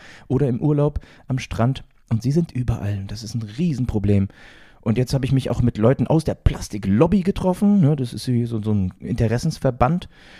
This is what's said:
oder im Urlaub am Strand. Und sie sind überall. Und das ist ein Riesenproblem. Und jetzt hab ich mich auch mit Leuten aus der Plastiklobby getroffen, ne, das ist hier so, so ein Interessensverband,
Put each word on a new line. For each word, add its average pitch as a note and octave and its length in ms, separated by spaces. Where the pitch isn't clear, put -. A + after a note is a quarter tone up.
oder C3+ 200
im B2 120
Urlaub D3 400
am C3 100
Strand. B2 440
Und A2+ 120
sie C3 80
sind E3+ 220
überall. G#2 460
Und G2 120
das G#2+ 140
ist G#2+ 100
ein A#2 80
Riesenproblem. G#2+ 840
Und A2+ 160
jetzt B2+ 160
hab C3 100
ich B2 80
mich C3 160
auch - 140
mit A#2+ 160
Leuten A#2+ 280
aus D#3 180
der - 100
Plastiklobby A2+ 880
getroffen, G3+ 580
ne, D3 160
das B2 160
ist - 140
hier A#2+ 200
so, A#2 160
so G#2+ 120
ein F#2 260
Interessensverband, B2 1120